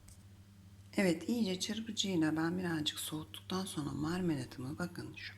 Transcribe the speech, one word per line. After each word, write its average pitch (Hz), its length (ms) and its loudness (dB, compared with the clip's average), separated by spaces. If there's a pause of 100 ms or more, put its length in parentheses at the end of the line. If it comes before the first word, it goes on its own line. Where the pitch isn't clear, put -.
(960)
Evet, 180 320 4
iyice 196 300 2
çırpıcıyla 196 760 2
ben 165 220 2
birazcık 165 420 0
soğuttuktan 170 680 -4
sonra 143 260 -4
marmelatımı, 151 840 0
bakın 170 380 -6
şu - 220 -10